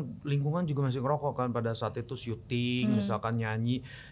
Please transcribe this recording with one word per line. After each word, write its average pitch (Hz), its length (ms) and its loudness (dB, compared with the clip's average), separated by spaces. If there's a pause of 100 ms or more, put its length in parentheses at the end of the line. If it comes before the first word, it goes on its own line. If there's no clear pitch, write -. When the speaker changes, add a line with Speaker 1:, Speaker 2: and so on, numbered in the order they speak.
(240)
Speaker 1:
lingkungan 147 420 2
juga 139 240 2
masih 127 100 0
ngerokok 143 360 2
kan 127 160 2
pada 113 200 0
saat 113 240 -2
itu 123 220 -6
syuting, 120 720 0
Speaker 2:
Hmm. - 80 4
Speaker 1:
misalkan 107 400 0
nyanyi, 113 480 0 (260)